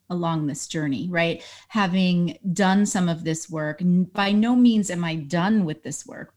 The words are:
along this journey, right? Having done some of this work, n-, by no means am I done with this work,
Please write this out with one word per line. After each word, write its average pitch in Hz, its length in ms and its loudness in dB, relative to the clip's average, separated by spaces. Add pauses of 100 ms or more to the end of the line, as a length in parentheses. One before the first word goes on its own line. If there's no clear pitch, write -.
(120)
along 165 340 -2
this 143 220 -6
journey, 151 420 -4
right? 170 320 0 (280)
Having 180 680 2 (160)
done 196 320 4
some 185 240 0
of 165 140 -4
this 160 260 -4
work, 151 320 -6
n-, 180 220 4
by 196 280 -2
no 226 240 2
means 220 360 4
am 175 120 -4
I 165 120 -4
done 175 500 0
with 156 160 -4
this - 240 -10
work, - 320 -16